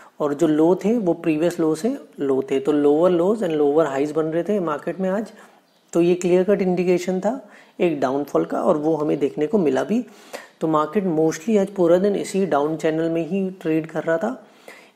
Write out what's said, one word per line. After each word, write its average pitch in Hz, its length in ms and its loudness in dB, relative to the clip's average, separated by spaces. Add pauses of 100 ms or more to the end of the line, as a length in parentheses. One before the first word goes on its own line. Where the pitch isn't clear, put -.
(200)
और 143 140 0
जो 160 120 2
लो 156 280 4 (100)
थे 220 140 2
वो 175 160 0
प्रीवियस 165 460 -2
लो 160 140 2
से 240 220 -4 (240)
लो 135 300 0
थे, 135 100 0
तो 147 120 0
लोअर 147 380 4
लोज 185 340 2
and 165 80 -2
लोअर 147 340 2
हाईज 143 260 -2
बन 156 140 -2
रहे 160 160 -2
थे 208 200 -2
मार्केट 156 380 -6
में 190 100 -2
आज। 208 220 -4 (600)
तो 170 100 2
ये 180 120 4
क्लियर 180 300 2
कट 196 180 2
इंडिकेशन 185 580 0
था 226 200 -2 (400)
एक 165 200 0
डाउनफॉल 143 440 0
का, - 160 -4
और 185 160 2
वो 156 200 0
हमें 151 220 -2
देखने 151 280 -2
को 208 120 0
मिला 131 260 2
भी। 233 200 -2 (560)
तो 165 80 -2
मार्केट 156 440 0
mostly 160 480 0
आज 196 100 -2
पूरा 180 280 4
दिन 196 180 0
इसी 190 300 -2
डाउन 151 300 0
चैनल 160 340 -2
में 165 160 -2
ही 190 260 -4
ट्रेड 160 340 -2
कर 160 180 -6
रहा 165 140 0
था। 233 260 -6 (520)